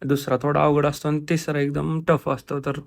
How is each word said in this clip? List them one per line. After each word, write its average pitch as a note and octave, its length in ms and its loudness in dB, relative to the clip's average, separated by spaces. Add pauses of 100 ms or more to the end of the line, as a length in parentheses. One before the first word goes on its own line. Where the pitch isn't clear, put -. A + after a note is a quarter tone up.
दुसरा C#3 360 0
थोडा D3 220 2
अवघड D3 220 4
असतो D3 240 -2
आणि D3+ 100 0 (100)
तिसरा D#3+ 320 0
एकदम D3 460 -2
टफ D#3 220 2
असतो. C#3+ 300 -4
तर D3 280 -4